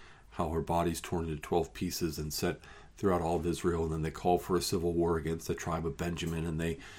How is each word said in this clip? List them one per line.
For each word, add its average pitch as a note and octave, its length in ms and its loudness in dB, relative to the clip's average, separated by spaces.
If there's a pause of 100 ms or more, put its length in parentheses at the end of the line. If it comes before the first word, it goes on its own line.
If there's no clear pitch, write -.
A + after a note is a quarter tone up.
(320)
how E2 180 -2
her E2 120 0
body's E2+ 400 0
torn E2+ 240 -2
into D#2 160 -4
twelve - 320 0
pieces E2+ 440 -2
and D2+ 160 -6
set - 260 0 (380)
throughout F2+ 240 4
all E2+ 140 2
of D#2+ 100 0
Israel, E2+ 380 2
and D#2+ 80 0
then D#2+ 120 -2
they D#2 80 0
call F2 280 4
for - 160 0
a F2 60 4
civil E2+ 320 0
war E2+ 240 4
against D#2+ 300 -2
the F2 80 0
tribe E2 300 -2
of D#2+ 120 -2
Benjamin, E2 480 -2
and D#2+ 140 -2
they E2 180 0 (200)